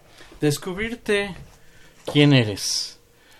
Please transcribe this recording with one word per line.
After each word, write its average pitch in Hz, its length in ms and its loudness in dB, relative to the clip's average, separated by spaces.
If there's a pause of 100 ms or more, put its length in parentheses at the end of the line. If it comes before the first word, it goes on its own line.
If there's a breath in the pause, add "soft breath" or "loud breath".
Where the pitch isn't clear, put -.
(400 loud breath)
Descubrirte 202 960 -2 (800 soft breath)
quién 147 180 6
eres. 107 600 0 (480 soft breath)